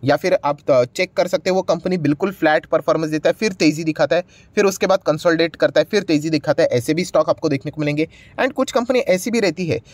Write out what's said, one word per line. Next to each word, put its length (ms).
या 120
फिर 300
आप, 260
अ, 120
चेक 300
कर 140
सकते 220
हो 60
वो 60
कंपनी 360
बिल्कुल 340
फ्लैट 340
परफॉर्मेंस 460
देता 180
है, 40
फिर 200
तेज़ी 300
दिखाता 320
है, 80
फिर 100
उसके 220
बाद 120
कंसोलिडेट 560
करता 260
है, 100
फिर 120
तेज़ी 260
दिखाता 340
है। 60
ऐसे 240
भी 120
स्टॉक 240
आपको 200
देखने 220
को 100
मिलेंगे। 260
And 140
कुछ 180
कंपनी 280
ऐसी 320
भी 80
रहती 260
है 140